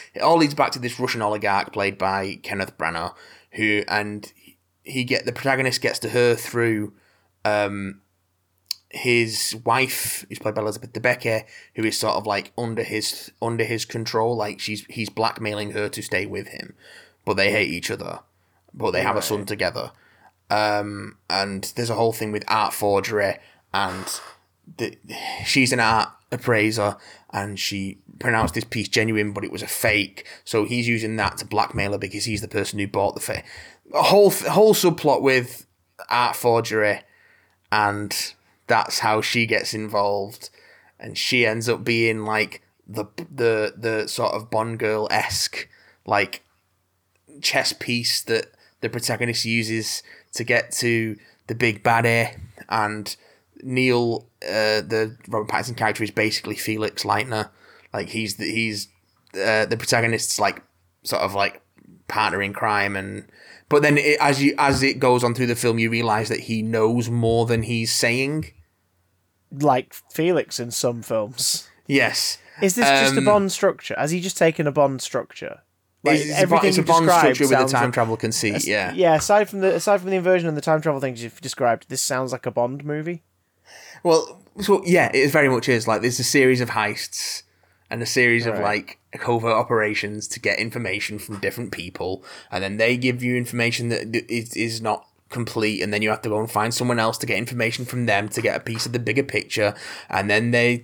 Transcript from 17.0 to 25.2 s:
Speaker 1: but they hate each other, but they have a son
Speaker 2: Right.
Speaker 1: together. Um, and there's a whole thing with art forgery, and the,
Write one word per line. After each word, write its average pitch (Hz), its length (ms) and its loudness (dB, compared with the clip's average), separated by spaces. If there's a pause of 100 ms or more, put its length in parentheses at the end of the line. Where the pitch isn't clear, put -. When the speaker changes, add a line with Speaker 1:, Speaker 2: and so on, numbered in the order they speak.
Speaker 1:
but 101 100 -2
they 98 160 2
hate 104 180 2
each 85 220 -6
other, 87 300 -10 (520)
but 110 180 -2
they 87 120 0
have 101 120 0
a 104 60 0
son 104 180 -2
Speaker 2:
Right. 101 80 -10
Speaker 1:
together. 98 440 -4 (600)
Um, 104 680 -2 (120)
and 98 460 -4
there's 120 160 -4
a 113 40 -4
whole 113 180 2
thing 110 180 -6
with 104 160 -4
art 107 260 0
forgery, 101 640 0 (340)
and 95 480 -4 (580)
the, 185 200 -6 (480)